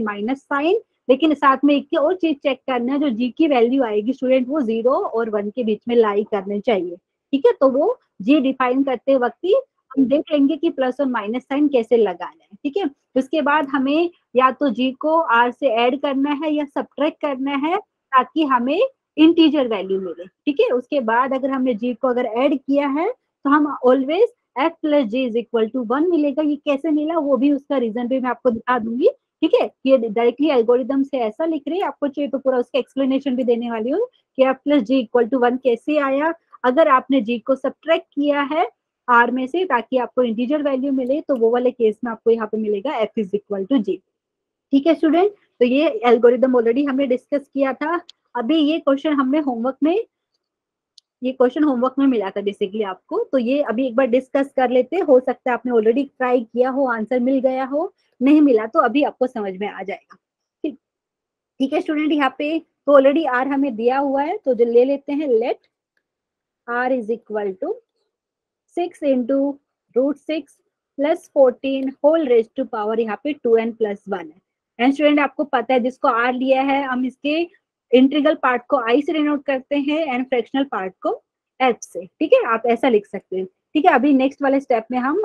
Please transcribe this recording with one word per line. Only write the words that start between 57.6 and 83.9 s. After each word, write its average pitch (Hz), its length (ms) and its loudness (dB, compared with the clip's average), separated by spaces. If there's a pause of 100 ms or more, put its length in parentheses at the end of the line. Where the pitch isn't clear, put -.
हो, 294 280 -4 (280)
नहीं 285 220 6
मिला 233 240 4
तो 311 140 -2
अभी 262 240 2
आपको 254 220 -2
समझ 208 300 -6
में 202 120 -6
आ 185 140 -12
जाएगा, 185 340 -14 (480)
ठीक, 294 140 -6 (840)
ठीक 269 120 -2
है 302 80 0
student? 302 320 -2
यहाँ 285 260 0
पे 302 200 -4
तो 285 420 2
already 285 300 4
आर 247 180 -2
हमें 277 280 -2
दिया 240 220 0
हुआ 277 240 -2
है, 349 160 -4
तो 262 160 -2
जो 233 100 2
ले 233 200 4
लेते 277 280 -4
हैं, 294 240 -4
let 240 220 -2 (1080)
r 240 240 -2
is 226 180 -4
equal 214 460 -6
to 339 180 -6 (1040)
six - 280 -6
into 262 320 0 (600)
root 277 260 0
six - 360 -10 (400)
plus 320 300 0
fourteen 269 580 0 (140)
whole 311 280 2
raise 226 220 2
to 269 140 -6 (100)
power 220 260 -4
यहाँ 214 240 -4
पे 302 100 -4
टू 233 240 0
एन 226 140 -2
प्लस 208 360 -6
वन 190 120 -4
है। 160 200 -20 (380)
And 262 160 2
student 294 260 2
आपको 285 260 -2
पता 254 280 -2
है 254 60 2
जिसको 254 280 -2
R 240 260 0
लिया 262 280 0
है, 277 220 0
हम 254 220 -4
इसके 294 340 -4 (520)
इंटीग्रल 269 500 4
पार्ट 247 260 0
को 285 120 0
आई 240 220 0
से 339 100 -4
denote 294 320 -2
करते 269 340 -4
हैं 302 300 -2
and 254 200 -4
fractional 262 360 -2
part 196 280 -8 (100)
को 311 80 -2 (500)
F 254 220 2
से, 175 240 -14
ठीक - 260 -2
है? 523 140 8
आप 226 200 -2
ऐसा 233 220 0
लिख 214 180 2
सकते - 300 -10
हैं, 185 100 -4
ठीक - 380 -4
है? 349 80 6